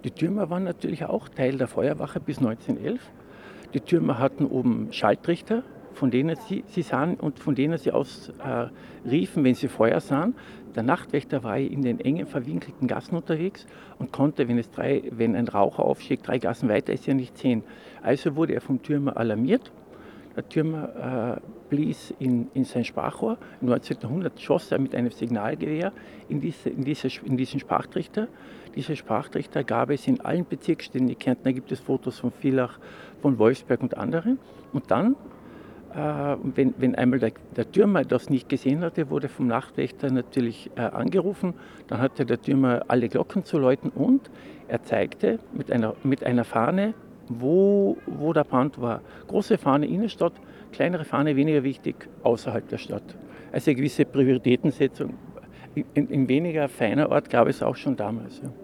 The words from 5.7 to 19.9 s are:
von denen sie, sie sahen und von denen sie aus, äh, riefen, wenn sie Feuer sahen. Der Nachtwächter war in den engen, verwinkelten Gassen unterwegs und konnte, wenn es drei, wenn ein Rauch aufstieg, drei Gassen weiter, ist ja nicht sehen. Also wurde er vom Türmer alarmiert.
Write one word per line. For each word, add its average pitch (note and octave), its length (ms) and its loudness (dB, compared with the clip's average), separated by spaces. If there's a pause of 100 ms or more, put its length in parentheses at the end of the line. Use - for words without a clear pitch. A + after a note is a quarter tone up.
von C3 180 2
denen D3 260 2
sie, - 300 -8
sie - 160 -4
sahen D3+ 320 0
und - 240 -4
von D3 160 0
denen D#3 240 2
sie - 120 0
aus, - 420 -2 (120)
äh, A#2+ 240 -2 (400)
riefen, E3+ 360 2
wenn B2+ 100 6
sie B2+ 140 -2
Feuer - 320 4
sahen. E3 340 0 (400)
Der A2+ 80 -2
Nachtwächter C#3 600 0
war A2 140 -2
in C3+ 260 -2
den A#2+ 180 0
engen, D3+ 260 0
verwinkelten C#3 600 -4
Gassen - 300 -2
unterwegs E3+ 500 -4 (320)
und - 140 -8
konnte, C#3+ 340 0
wenn A#2+ 120 2
es A2+ 120 -4
drei, C3 400 0
wenn A2+ 240 2
ein A#2 140 0
Rauch - 300 2
aufstieg, - 440 0
drei - 160 -2
Gassen A2+ 300 -2
weiter, G#2 240 2
ist - 140 -4
ja C#3+ 80 2
nicht B2+ 240 -2
sehen. A#2 240 2 (400)
Also C#3 340 0
wurde D#3+ 180 2
er A#2+ 60 -2
vom C3 220 -2
Türmer C#3+ 340 -2
alarmiert. A#2 560 2 (640)